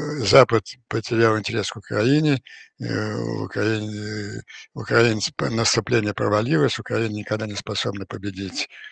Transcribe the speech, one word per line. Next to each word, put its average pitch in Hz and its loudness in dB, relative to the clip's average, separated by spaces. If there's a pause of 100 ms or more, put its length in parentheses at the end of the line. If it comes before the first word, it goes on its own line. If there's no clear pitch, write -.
(260)
Запад 120 6 (240)
потерял 113 2
интерес 107 -4
к - -10
Украине, 135 2 (400)
э, 107 -4
в 113 -4
Украине, 107 -2 (480)
э, - -8 (340)
украинц-, 117 2
п-, 139 -2
наступление 113 2
провалилось, 117 2
Украина 110 -2
никогда 107 -4
не 101 -8
способна 101 -6
победить, 98 -6 (220)